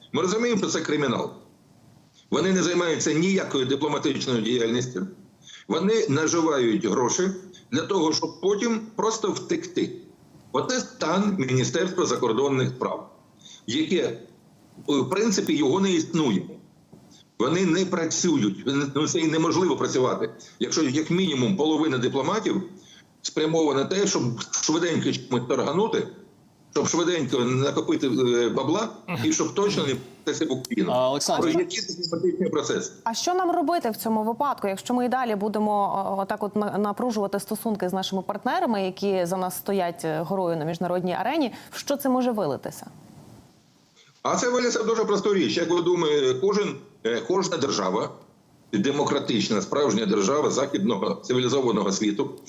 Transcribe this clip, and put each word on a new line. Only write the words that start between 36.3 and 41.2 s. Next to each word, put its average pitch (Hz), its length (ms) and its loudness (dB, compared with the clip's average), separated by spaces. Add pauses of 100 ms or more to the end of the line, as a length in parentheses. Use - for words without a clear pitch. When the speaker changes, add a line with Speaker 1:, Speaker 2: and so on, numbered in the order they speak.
Speaker 3:
от 190 140 -4
на-, 202 220 0
напружувати 208 600 -2
стосунки 208 480 -4
з 180 40 -2
нашими 190 300 -4
партнерами, 233 640 -2
які 185 420 0
за 180 100 -2
нас 185 200 -4
стоять, 175 480 -2
е, 160 180 -2
горою 175 340 0
на 156 80 -4
міжнародній 175 500 -2
арені? 254 380 -2 (180)